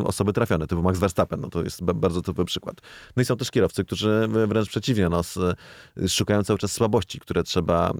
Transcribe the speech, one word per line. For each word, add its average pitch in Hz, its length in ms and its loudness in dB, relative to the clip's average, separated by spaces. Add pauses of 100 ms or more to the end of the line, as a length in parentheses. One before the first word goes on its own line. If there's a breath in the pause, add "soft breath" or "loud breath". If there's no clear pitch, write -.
osoby 98 280 0
trafione, 90 340 0
typu 85 140 -2
Max 92 180 2
Verstappen, 87 420 0
no - 80 -8
to 85 140 -2
jest - 200 -8
ba-, 87 100 0
bardzo 87 280 0
typowy 90 240 -2
przykład. - 360 -10 (340 loud breath)
No 127 60 2
i 123 40 4
są 123 120 0
też 127 140 -6
kierowcy, 101 340 2
którzy 107 440 0
w-, 110 180 2
wręcz 104 220 0
przeciwnie, 107 400 0
no, 85 100 2
s-, - 200 -4 (680 loud breath)
szukają 104 360 2
cały 101 160 2
czas 104 120 -4
słabości, 113 480 0
które 87 240 -2
trzeba, 85 560 0